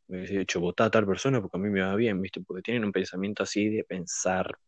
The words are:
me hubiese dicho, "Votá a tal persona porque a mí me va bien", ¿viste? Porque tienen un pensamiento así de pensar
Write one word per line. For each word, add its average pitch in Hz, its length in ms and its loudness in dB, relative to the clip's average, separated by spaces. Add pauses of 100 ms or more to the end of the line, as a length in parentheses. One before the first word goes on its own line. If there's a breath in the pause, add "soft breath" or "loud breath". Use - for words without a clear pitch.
me 92 120 -8
hubiese 92 200 -2
dicho, 92 220 -2
"Votá 87 240 2
a - 60 4
tal 107 160 6
persona 117 340 2
porque 92 160 -8
a 92 40 -2
mí 104 80 0
me 98 120 2
va 95 140 2
bien", 104 260 2
¿viste? 95 200 -6
Porque 92 220 -8
tienen 113 220 0
un 101 80 0
pensamiento 95 500 -2
así 104 260 0
de 110 160 0
pensar 92 720 -2 (100)